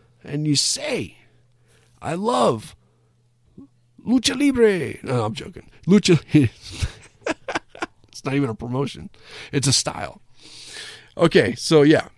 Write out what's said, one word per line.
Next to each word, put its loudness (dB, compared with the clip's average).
and -6
you 2
say, -4
"I -6
love -2
Lucha 0
Libre." 2
No, -2
I'm -4
joking. -16
Lucha, 4
<laughs> 4
it's -16
not -4
even 0
a -8
promotion. -8
It's 0
a 4
style. -4
Okay, 4
so 4
yeah. 4